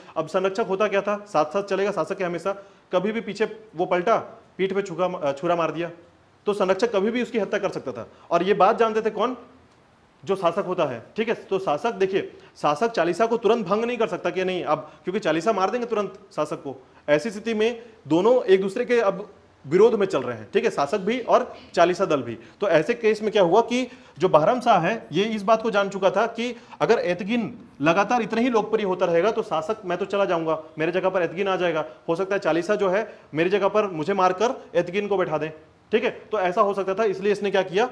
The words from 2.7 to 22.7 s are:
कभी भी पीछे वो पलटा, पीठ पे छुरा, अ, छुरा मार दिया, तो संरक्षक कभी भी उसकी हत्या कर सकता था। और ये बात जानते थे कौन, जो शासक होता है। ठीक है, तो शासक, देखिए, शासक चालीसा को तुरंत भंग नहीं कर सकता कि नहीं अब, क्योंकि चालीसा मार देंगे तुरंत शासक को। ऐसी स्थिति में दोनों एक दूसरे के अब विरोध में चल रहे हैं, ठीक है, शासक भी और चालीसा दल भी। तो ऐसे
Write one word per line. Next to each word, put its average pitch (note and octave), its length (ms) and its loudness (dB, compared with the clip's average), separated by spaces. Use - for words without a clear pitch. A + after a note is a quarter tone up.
कभी F#3 180 2
भी A3+ 100 -4
पीछे G#3+ 380 -4
वो E3+ 100 0
पलटा, F3+ 320 2
पीठ F#3+ 160 0
पे G3 80 0
छुरा, F3+ 240 -4
अ, E3+ 260 -2
छुरा E3+ 240 0
मार D#3+ 160 0
दिया, E3 200 -6
तो G#3 80 0
संरक्षक G3 420 2
कभी G3+ 160 2
भी B3 100 -2
उसकी A3+ 180 -4
हत्या G3 200 -2
कर F#3 100 -2
सकता C#3 220 -8
था। G#2+ 160 -12
और F3 120 2
ये G3+ 100 2
बात G3 260 4
जानते A3 220 2
थे G#3+ 80 -2
कौन, A#3 280 -2
जो F#3+ 100 -2
शासक F3+ 240 0
होता F3+ 260 -2
है। A2+ 200 -8
ठीक A3 100 -2
है, A3 60 -2
तो - 260 -4
शासक, F#3+ 340 -2
देखिए, F#3+ 400 -2
शासक E3 340 0
चालीसा F3 340 0
को A3+ 120 0
तुरंत G3 300 0
भंग G#3+ 180 0
नहीं A#3+ 120 -4
कर A3 100 0
सकता A3+ 220 -4
कि F#3 160 -2
नहीं F#3 180 -2
अब, D#3 280 -2
क्योंकि F#3 160 -4
चालीसा E3 340 0
मार F#3+ 160 0
देंगे A#3+ 180 -4
तुरंत G#3+ 260 -4
शासक D#3 200 -4
को। - 280 -12
ऐसी D3+ 220 2
स्थिति G#3+ 220 -4
में A3+ 300 -2
दोनों G3 360 4
एक F#3+ 180 6
दूसरे G3 240 -2
के A#3+ 140 2
अब G3 340 -2
विरोध G3+ 260 6
में G3+ 140 0
चल D#3 140 0
रहे A#2+ 160 -6
हैं, G#2+ 160 -16
ठीक A3+ 100 2
है, A3 60 0
शासक D3+ 280 0
भी G#3+ 220 -2
और A#3 360 0
चालीसा F3 320 4
दल D3+ 160 0
भी। A2+ 160 -8
तो G3+ 80 0
ऐसे D#3+ 240 4